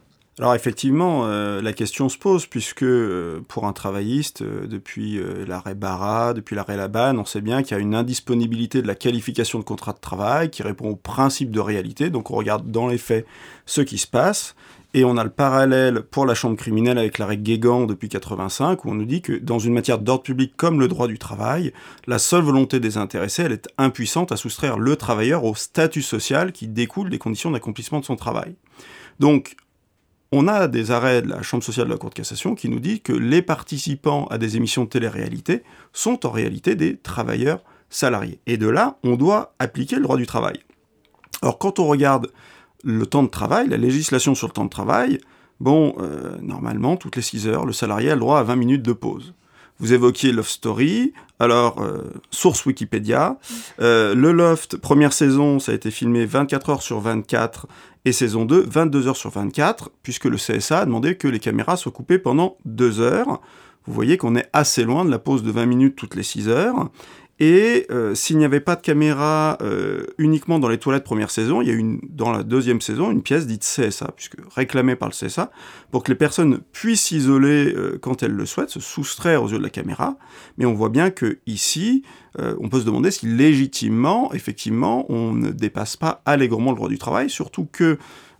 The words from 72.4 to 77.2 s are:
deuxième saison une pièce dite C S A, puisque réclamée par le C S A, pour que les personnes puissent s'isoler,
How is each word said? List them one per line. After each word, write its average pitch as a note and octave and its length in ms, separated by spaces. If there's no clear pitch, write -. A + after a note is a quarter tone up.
deuxième A#2 360
saison C#3 300
une - 120
pièce D3 260
dite G#2+ 160
C - 200
S G#2+ 180
A, - 120
puisque - 220
réclamée B2+ 400
par A2 140
le G#2+ 60
C A2+ 120
S A2 120
A, G3 120
pour C3 140
que C#3 80
les - 60
personnes D3+ 420
puissent A3 300
s'isoler, C#3+ 720